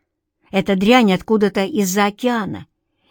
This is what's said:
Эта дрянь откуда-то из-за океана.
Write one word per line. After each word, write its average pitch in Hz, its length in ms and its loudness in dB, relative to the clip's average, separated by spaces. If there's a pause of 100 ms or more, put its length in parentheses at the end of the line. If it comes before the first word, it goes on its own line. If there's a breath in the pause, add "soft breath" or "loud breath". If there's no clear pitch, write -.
(520)
Эта 196 240 -2
дрянь 208 380 4
откуда-то 202 500 0
из-за 202 440 -2
океана. 208 600 -6 (440)